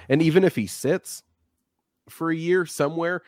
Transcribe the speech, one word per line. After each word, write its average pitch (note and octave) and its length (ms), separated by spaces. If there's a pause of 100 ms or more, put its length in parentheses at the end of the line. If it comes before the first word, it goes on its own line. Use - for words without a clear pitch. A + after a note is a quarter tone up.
And C#3+ 140
even E3 220
if F3+ 120
he G#2 120
sits - 560 (840)
for E3 220
a D#3+ 60
year E3+ 320
somewhere, E3 600